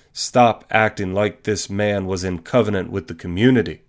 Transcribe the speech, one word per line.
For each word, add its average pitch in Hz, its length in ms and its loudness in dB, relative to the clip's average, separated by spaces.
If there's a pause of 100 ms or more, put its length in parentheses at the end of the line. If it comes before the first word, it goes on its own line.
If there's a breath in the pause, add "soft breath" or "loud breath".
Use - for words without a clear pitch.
(120 soft breath)
Stop - 580 2
acting 107 440 0
like 101 300 -2
this 101 260 -4
man 101 360 -2
was 92 180 -4
in 90 160 -4
covenant 104 500 0
with 95 160 -6
the 85 80 -12
community." 92 760 0